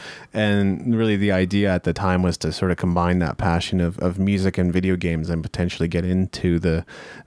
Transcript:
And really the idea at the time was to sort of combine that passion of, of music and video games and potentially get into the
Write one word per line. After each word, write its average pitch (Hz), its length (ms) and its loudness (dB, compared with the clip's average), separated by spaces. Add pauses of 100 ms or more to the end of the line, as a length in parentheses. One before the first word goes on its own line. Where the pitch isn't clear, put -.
(340)
And 101 600 0
really 110 220 2
the 101 160 2
idea 95 420 2
at 90 100 0
the 87 100 0
time 92 280 0
was 87 180 2
to 82 120 -2
sort 90 200 0
of 85 60 -2
combine 87 420 2
that 82 180 -2
passion 85 420 0
of, 87 200 0
of 90 200 -2
music 95 380 0
and 90 160 2
video 92 240 2
games 85 320 -2
and 82 120 -2
potentially 87 460 -2
get 85 160 -2
into 92 560 0
the 80 260 0 (420)